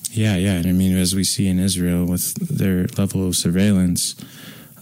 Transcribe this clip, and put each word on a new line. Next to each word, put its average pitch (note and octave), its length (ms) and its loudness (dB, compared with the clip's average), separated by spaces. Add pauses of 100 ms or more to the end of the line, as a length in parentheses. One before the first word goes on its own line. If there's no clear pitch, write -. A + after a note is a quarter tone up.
(120)
Yeah, A2 240 2
yeah. F#2+ 180 2
And F2 120 0
I F2+ 60 2
mean, F#2 240 4
as F#2 180 2
we F#2+ 100 0
see G2 240 0
in F2+ 100 2
Israel F2+ 480 0
with F2 280 -2
their G2 520 0 (100)
level G2 300 0
of F2 100 -2
surveillance, F#2 800 2 (680)